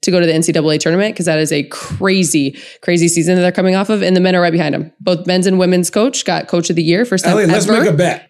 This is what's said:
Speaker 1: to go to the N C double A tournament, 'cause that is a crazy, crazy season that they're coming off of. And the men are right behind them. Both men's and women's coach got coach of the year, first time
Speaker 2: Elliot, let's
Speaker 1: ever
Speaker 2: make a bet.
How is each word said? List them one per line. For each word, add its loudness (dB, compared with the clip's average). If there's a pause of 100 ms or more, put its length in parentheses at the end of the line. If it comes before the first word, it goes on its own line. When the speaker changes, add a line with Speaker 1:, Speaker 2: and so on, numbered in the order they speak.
Speaker 1:
to 0
go 2
to 2
the 2
N 0
C -2
double 0
A 0
tournament, -2
'cause -6
that 0
is -2
a -2
crazy, -2 (280)
crazy 2
season 0
that 2
they're 2
coming 0
off -2
of. 0
And 2
the 4
men 2
are 2
right 2
behind -2
them. -6
Both -2
men's 0
and 2
women's 2
coach -2
got -4
coach -2
of 0
the 0
year, 2
first -2
time 2
Speaker 2:
Elliot, 2
let's 2
Speaker 1:
ever 2
Speaker 2:
make 2
a 0
bet. -2